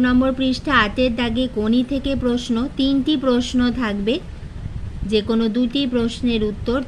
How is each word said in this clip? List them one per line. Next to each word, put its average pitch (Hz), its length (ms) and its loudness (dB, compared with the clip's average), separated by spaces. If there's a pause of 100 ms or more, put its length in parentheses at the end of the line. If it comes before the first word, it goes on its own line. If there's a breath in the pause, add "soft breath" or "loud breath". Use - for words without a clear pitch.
নম্বর 254 320 4
পৃষ্ঠা 262 360 0 (100)
আটের 254 360 0
দাগে 240 240 0 (140)
কোনি 220 220 2 (120)
থেকে 277 200 -2 (120)
প্রশ্ন, 247 320 0 (220)
তিনটি 277 360 2 (100)
প্রশ্ন 247 340 2 (220)
থাকবে, 208 340 0 (960)
যে 214 180 2
কোনো 233 160 2 (120)
দুটি 254 260 0 (120)
প্রশ্নের 233 560 0
উত্তর 233 380 -2